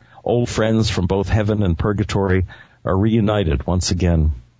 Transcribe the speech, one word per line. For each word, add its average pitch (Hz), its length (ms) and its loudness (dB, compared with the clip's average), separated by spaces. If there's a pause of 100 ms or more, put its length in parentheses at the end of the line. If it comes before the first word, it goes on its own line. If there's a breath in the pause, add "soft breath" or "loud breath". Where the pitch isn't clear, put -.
(240 loud breath)
old 120 260 0
friends 110 400 0
from 90 160 -2
both 95 220 0
heaven 107 340 0
and 87 160 0
purgatory 98 680 0 (400 loud breath)
are 95 120 0
reunited 104 720 0
once 87 240 -2
again. 85 400 2 (280)